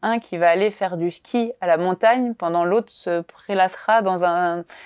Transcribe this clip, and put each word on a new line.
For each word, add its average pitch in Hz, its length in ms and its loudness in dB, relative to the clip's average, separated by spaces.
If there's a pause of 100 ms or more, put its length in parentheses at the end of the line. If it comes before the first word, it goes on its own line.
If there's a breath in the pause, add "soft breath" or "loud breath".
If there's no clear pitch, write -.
un 226 180 -2
qui 180 180 -10
va 170 100 4
aller 190 220 2
faire 185 260 -6
du 170 140 -2
ski 233 500 -4
à 185 60 -4
la 170 100 4
montagne, 220 580 0
pendant 170 300 -2
l'autre 214 280 0
se 170 300 -4
prélassera 196 800 0
dans 185 220 0
un, 175 400 -2 (220 loud breath)